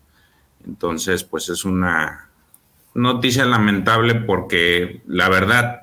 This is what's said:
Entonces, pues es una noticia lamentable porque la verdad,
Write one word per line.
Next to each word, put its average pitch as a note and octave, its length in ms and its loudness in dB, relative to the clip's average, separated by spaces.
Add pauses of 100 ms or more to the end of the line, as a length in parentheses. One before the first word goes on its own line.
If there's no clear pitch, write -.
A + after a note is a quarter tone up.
(680)
Entonces, E2+ 580 -4
pues - 260 -8
es E2+ 140 -6
una F2+ 680 -2 (640)
noticia B2 500 0
lamentable A2+ 720 2
porque F2+ 880 -2
la F2+ 220 0
verdad, G#2+ 540 2